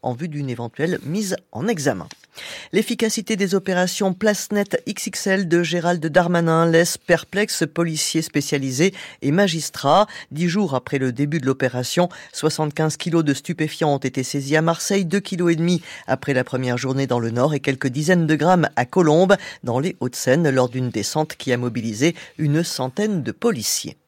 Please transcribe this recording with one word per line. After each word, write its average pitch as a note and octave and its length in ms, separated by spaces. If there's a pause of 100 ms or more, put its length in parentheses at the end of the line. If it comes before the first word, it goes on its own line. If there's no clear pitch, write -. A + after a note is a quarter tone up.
en B2 100
vue D#3 160
d'une C#3+ 200
éventuelle B2 540
mise G3 340 (140)
en - 160
examen. C3+ 400 (640)
L'efficacité A3 640
des F#3+ 200
opérations F#3 580
Place G#3 380
Nette G3+ 340
X - 220
X - 180
L F#3+ 220
de E3+ 160
Gérald E3+ 420
Darmanin E3+ 640
laisse E3 300
perplexe F#3+ 680
policiers D#3+ 560
spécialisés C#3+ 720 (300)
et C#3 80
magistrats. E3 760 (240)
Dix D#3+ 180
jours E3+ 280
après C3 240
le C3 120
début D3 280
de B2+ 80
l'opération, C3+ 640 (240)
soixante-quinze D#3 640
kilos E3 260
de C#3+ 100
stupéfiants D3+ 600
ont - 20
été C3+ 240
saisis C#3 340
à D#3 60
Marseille, F3 440
deux F#3 140
kilos F3 320
et E3+ 40
demi E3+ 260 (240)
après C3 300
la B2+ 80
première B2+ 340
journée C3 300
dans B2 120
le A2+ 120
Nord C3+ 240
et C3+ 40
quelques C3+ 280
dizaines D#3 400
de D#3+ 80
grammes E3 400
à B2 100
Colombes, F3+ 520 (260)
dans B2 160
les E3 200
Hauts-de-Seine, C3 520
lors B2+ 180
d'une B2 220
descente D#3 460
qui - 140
a B2 60
mobilisé A#2+ 560 (240)
une D3+ 260
centaine E3 600
de G#2+ 80
policiers. - 680 (100)